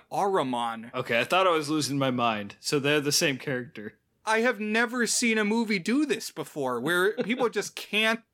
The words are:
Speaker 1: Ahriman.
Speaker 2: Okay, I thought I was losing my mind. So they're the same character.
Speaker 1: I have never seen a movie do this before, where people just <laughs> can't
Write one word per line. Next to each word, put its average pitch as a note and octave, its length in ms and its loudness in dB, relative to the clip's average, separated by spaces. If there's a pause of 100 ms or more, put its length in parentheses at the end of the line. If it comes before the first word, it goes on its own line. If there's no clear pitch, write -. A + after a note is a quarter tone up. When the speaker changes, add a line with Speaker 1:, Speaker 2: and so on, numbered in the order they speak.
(120)
Speaker 1:
Ahriman. B2+ 800 0
Speaker 2:
Okay, B2 260 0
I B2 40 4
thought F3+ 240 4
I F3 40 4
was D#3 180 0
losing C#3+ 280 -2
my C3+ 140 2
mind. A2+ 480 -2
So - 200 -2
they're D3 220 2
the C#3+ 100 -2
same C#3+ 260 2
character. B2 580 -8 (300)
Speaker 1:
I A3 160 2
have A#3 180 0
never A3+ 480 0
seen A3+ 320 2
a G#3+ 40 2
movie G#3+ 360 0
do B3 260 2
this G#3 240 -4
before, C3+ 500 -4
where F3+ 340 2
people A#3+ 360 0
just - 260 -6
<laughs> - 0 -
can't A3 460 -2 (120)